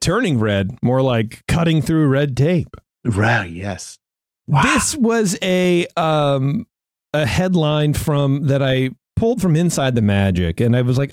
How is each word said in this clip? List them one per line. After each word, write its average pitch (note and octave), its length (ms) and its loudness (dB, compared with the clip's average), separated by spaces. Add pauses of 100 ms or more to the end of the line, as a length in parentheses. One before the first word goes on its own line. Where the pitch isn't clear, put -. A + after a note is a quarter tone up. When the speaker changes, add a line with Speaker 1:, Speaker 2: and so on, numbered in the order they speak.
Speaker 1:
Turning F3+ 380 0
red, G2+ 440 -2
more B2+ 200 2
like A#2 460 -2
cutting E3 340 0
through D#3+ 260 2
red C3+ 280 0
tape. D3+ 400 0 (280)
Speaker 2:
Right, G#2+ 460 0
yes. F#2 480 -12 (480)
Wow. C#3+ 160 2
Speaker 1:
This D4 340 0
was A3+ 460 0
a, F3+ 440 2 (100)
um, D3 680 0 (460)
a D3+ 140 0
headline D3+ 680 0
from, C#3+ 540 0
that C#3 140 0
I C3 280 0 (240)
pulled A3+ 280 0
from E3+ 140 2
Inside D#3+ 380 0
the A#2 80 2
Magic, F#2+ 580 2
and A2 160 2
I B2+ 60 2
was B2 160 0
like, C#3 140 -4